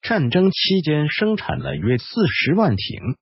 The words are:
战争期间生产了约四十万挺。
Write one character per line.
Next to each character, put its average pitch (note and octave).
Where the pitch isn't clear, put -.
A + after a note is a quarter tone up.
战 D#3+
争 F#3
期 F#3+
间 D3+
生 G#3+
产 C#3
了 C3+
约 B2
四 -
十 -
万 F#3
挺。 G#2+